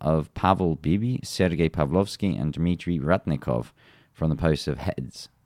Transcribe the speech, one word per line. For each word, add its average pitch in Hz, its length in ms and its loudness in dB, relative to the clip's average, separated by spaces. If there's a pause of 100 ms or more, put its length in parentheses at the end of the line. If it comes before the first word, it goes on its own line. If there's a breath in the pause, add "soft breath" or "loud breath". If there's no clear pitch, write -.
of 78 320 0
Pavel 92 440 2
Bibi, 104 460 0
Sergei 85 460 2
Pavlovsky, 87 640 0
and 71 180 -2
Dmitry 87 440 0
Ratnikov 71 760 -2 (420 soft breath)
from 80 180 0
the 73 40 0
posts 76 320 0
of 67 120 -4
heads - 500 -8 (160)